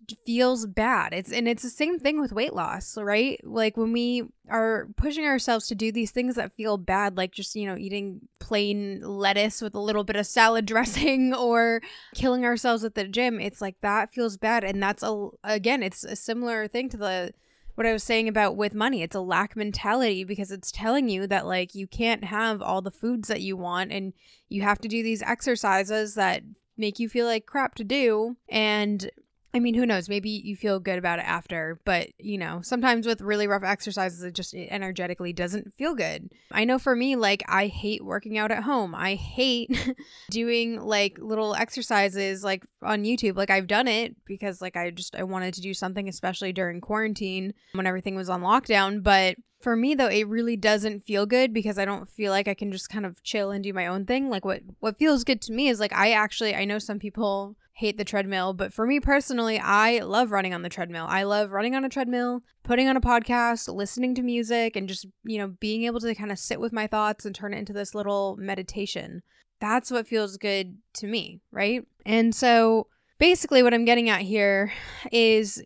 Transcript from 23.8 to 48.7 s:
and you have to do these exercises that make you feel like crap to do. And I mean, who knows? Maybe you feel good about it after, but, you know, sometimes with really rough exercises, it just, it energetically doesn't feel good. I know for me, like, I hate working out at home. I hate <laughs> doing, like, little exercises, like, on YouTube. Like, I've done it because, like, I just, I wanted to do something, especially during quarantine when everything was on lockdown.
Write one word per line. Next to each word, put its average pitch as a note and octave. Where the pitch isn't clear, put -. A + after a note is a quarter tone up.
and F#3+
you G3
have G#3
to A3+
do A3+
these A3
exercises G#3+
that F#3+
make G#3
you A#3
feel A#3
like A3+
crap C4+
to A3+
do. A#3
And G#3
I A#3+
mean, A#3+
who B3
knows? F#3+
Maybe G3+
you G#3
feel G3
good F#3
about E3+
it -
after, E3
but, F3
you G3+
know, E3+
sometimes A#3
with A3
really G#3
rough G3+
exercises, F#3+
it F3+
just, F3+
it F3+
energetically F3+
doesn't F3+
feel D#4
good. E3
I G#3+
know B3+
for B3+
me, B3+
like, G3+
I G3
hate G#3
working G3+
out G#3+
at G#3+
home. A3
I F#3+
hate B3
<laughs> -
doing, A#3
like, G3+
little A3
exercises, G3
like, G3
on G#3
YouTube. G#3+
Like, G3
I've F#3+
done G#3+
it A3+
because, G3
like, F#3
I F3
just, F3
I -
wanted F#3
to F#3
do F#3+
something, F#3+
especially F#3
during F3
quarantine G3+
when F#3+
everything F#3
was F#3
on F3+
lockdown. G3+